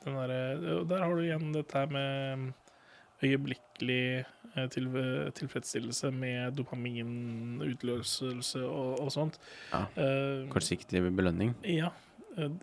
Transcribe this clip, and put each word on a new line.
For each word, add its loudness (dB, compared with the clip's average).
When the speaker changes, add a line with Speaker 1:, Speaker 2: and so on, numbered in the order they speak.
Speaker 1:
Den -4
der, -2
og 0
der 2
har 4
du 4
igjen 0
dette 0
her 4
med -2
øyeblikkelig, 2
eh, -2
til-, 0
tilfredsstillelse -2
med -2
dopaminutløselse -2
og, 0
og 0
sånt. 0
Speaker 2:
Ja. 2
Speaker 1:
Eh, 2
Speaker 2:
Kortsiktig 2
belønning. 4
Speaker 1:
Ja. 2
Eh, 0